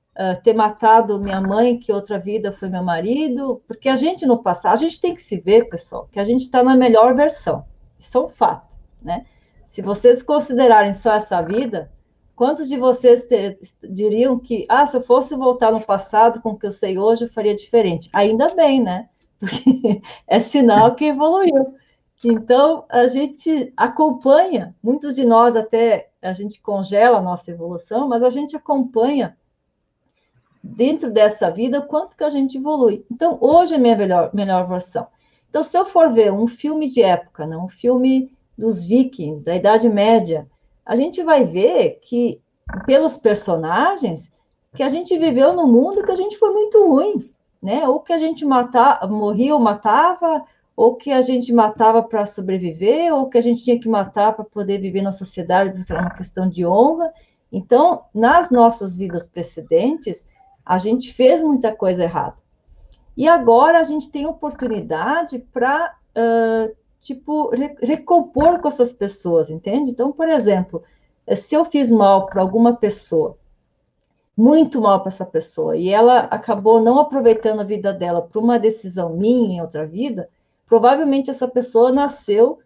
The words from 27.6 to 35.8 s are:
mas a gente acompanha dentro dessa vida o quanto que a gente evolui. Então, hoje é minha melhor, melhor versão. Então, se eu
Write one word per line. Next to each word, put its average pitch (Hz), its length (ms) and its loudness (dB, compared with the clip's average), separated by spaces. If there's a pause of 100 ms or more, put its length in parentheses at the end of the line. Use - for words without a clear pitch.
mas 240 160 -2
a 254 60 2
gente 285 260 -8
acompanha 269 840 -4 (1300)
dentro 240 480 -4
dessa 208 400 2
vida 240 280 -4
o 285 60 -8
quanto 311 300 -6
que - 80 -8
a 294 60 0
gente 269 280 -4
evolui. 262 540 0
Então, 302 300 -2
hoje 320 340 4
é - 20 -2
minha 240 180 4
melhor, 180 380 0
melhor 190 340 -2
versão. 180 400 -8 (420)
Então, 302 140 -2
se 320 140 -4
eu 370 80 0